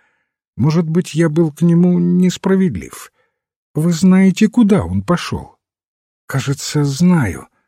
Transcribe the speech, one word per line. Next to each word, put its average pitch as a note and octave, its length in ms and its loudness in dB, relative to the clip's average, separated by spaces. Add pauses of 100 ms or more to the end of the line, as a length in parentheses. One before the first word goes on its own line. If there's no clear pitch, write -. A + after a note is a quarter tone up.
(560)
"может D#3 340 0
быть, E3+ 240 -2
я E3 160 0
был D#3+ 220 0
к D3+ 100 -10
нему F3 380 2
несправедлив. F3+ 1120 -2 (640)
Вы D#3+ 160 0
знаете, F#3 560 2
куда G3+ 360 2
он F#2 180 -4
пошел?" - 560 -6 (680)
"Кажется, C#3 580 -4
знаю", C#3 640 0 (200)